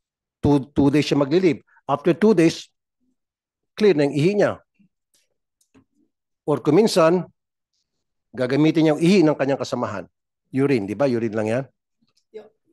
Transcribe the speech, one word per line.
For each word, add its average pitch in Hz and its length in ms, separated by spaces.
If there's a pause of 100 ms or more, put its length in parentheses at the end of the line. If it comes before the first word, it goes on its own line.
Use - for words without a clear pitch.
(400)
Two, 143 320
two 143 160
days 143 160
siya 147 160
magli-leave. 147 400 (240)
After 170 320
two 214 160
days, 165 380 (1080)
clear 208 160
na 147 160
yung 139 80
ihi 160 240
niya. 131 120 (2000)
Or 147 160
kung 156 160
minsan, 175 480 (1040)
gagamitin 147 560
niya 151 80
yung 151 80
ihi 196 160
ng 156 160
kanyang 135 240
kasamahan. 107 440 (440)
Urine, 131 400
di 101 80
ba? 127 80
Urine 117 320
lang 110 120
yan. 127 160 (1080)